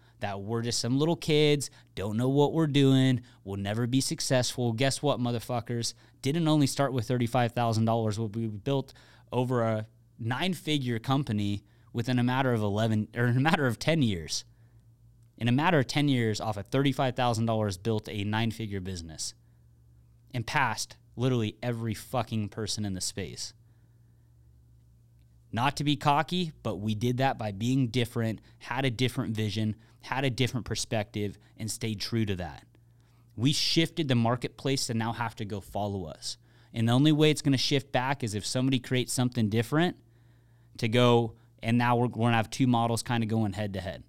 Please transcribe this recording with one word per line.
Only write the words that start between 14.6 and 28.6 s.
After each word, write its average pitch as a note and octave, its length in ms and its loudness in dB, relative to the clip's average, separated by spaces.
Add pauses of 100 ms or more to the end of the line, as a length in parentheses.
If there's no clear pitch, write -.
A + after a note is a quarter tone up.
In A2+ 100 -2
a A#2+ 40 4
matter D#3 260 4
of C3 100 4
ten D3 200 0
years, A#2 340 2
off G#2 160 -4
of G2 100 -10
thirty-five C3+ 480 0
thousand A#2 300 2
dollars, G#2+ 320 0
built G#2+ 320 -2
a G2+ 140 -4
nine-figure G#2+ 580 -2
business E2+ 540 -10 (960)
and A#2 140 -6
passed B2+ 480 -2 (200)
literally A#2 460 0
every A#2 320 -4
fucking A2 560 -4
person G#2+ 360 -6
in G2 100 -4
the F2+ 60 -6
space. - 520 -8 (2000)
Not B2 260 0
to D3+ 60 -2
be C#3+ 140 2
cocky, D#3 540 0 (120)
but G#2 140 -2
we G#2+ 180 -2
did A#2+ 220 0
that C3 200 2
by G#2+ 140 -6
being A#2+ 380 0
different, A2+ 520 -2 (160)
had C3 280 -4